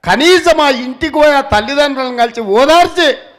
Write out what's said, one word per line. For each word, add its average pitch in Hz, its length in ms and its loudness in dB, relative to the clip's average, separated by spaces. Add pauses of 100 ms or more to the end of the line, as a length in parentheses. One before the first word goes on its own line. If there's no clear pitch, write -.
కనీసం 320 580 2
ఆ - 20 2 (180)
ఇంటికి 294 340 -8
పోయి 302 200 4
ఆ - 20 -2 (120)
తల్లిదండ్రులను 262 680 -2
కలిసి 233 200 -2 (160)
ఓదార్చి 339 500 2 (320)